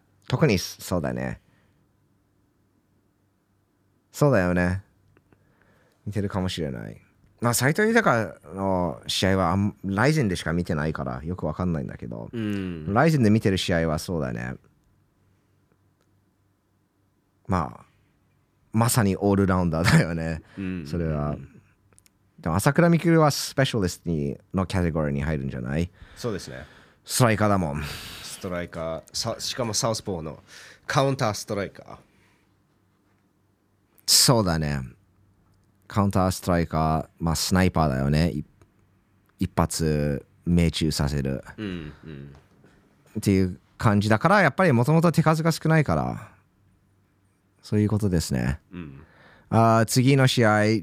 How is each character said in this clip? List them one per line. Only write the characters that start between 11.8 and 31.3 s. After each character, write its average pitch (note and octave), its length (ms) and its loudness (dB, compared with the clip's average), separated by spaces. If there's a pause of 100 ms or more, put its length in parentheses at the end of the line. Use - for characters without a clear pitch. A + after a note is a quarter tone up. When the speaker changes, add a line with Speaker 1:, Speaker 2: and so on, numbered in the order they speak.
Speaker 1:
い B1+ 40 -6
ん - 20 -8
だ G1+ 100 -12
け - 120 -14
ど、 A1+ 240 -12
Speaker 2:
う A#2+ 60 -10
ん。 F#2+ 540 -6
Speaker 1:
ラ B2+ 140 4
イ E3 40 4
ゼ D3+ 80 4
ン B2+ 40 2
で G#2 80 6
見 G#2+ 100 4
て G#2+ 100 0
る F#2+ 60 2
試 - 160 -2
合 E2 160 2
は D#2 100 -2
そ F2 200 -6
う - 20 -2
だ C2 120 -4
ね。 A#1+ 220 -8 (3000)
ま E2+ 340 -2
あ、 - 40 -20 (880)
ま A2+ 160 2
さ A#2 160 2
に F#2+ 120 2
オ G2+ 140 2
ー G2 60 4
ル G2 100 4
ラ F#2 100 2
ウ F#2 80 2
ン E2+ 60 0
ダ D#2+ 140 0
ー - 0 -
だ D#3+ 180 6
よ E2+ 140 -4
ね。 D#2+ 260 -4 (160)
Speaker 2:
う - 20 -8
ん。 F#2 280 -8
Speaker 1:
そ E2+ 100 -6
れ E2 80 -2
は。 D2 240 -2
Speaker 2:
う - 40 -4
ん。 C#2 260 -14 (800)
Speaker 1:
で - 80 -6
も、 E2 80 0
朝 C#3 160 2
倉 E3+ 180 4
未 E3+ 180 2
来 E3 80 6
は D3+ 140 4
ス - 240 -6
ペ C3+ 100 2
シ C3 120 -2
ャ G#2+ 60 0
リ F2+ 60 0
ス - 120 -8
ト F2 100 -6
に、 C#2+ 260 -2 (160)
の F#2 140 -2
カ F#2+ 160 -2
テ E2+ 80 0
ゴ D2+ 160 -2
リ C#2+ 60 -4
ー - 20 -4
に C#2+ 80 -4
入 D2+ 160 -2
る C2 60 -6
ん C2+ 60 -6
じ C2+ 60 -10
ゃ B1+ 40 -10
な C2 180 -4
い？ E2+ 100 -2 (280)
Speaker 2:
そ A#2+ 140 -8
う - 20 -4
で F2+ 80 -8
す - 80 -14
ね。 B1+ 180 -16 (380)
Speaker 1:
ス - 140 -4
ト B2+ 80 6
ラ A2 60 4
イ G#2 40 2
カ G#2+ 100 2
ー - 20 2
だ G2+ 100 2
も D2+ 160 -4
ん。 D2 100 -6
Speaker 2:
ス - 560 -14
ト G2 100 -10
ラ F2 140 -6
イ E2+ 40 -12
カ E2 300 -8
ー。 - 40 -16 (100)
さ-、 - 260 -6
し - 160 -8
か B2+ 100 -6
も A2 100 -6
サ A#2 160 -2
ウ G#2+ 40 -4
ス - 80 -8
ポ F#2+ 160 -6
ー - 40 -8
の D2+ 200 -14 (440)
カ C#3 180 0
ウ C3+ 80 0
ン B2+ 40 -4
タ A#2 140 -2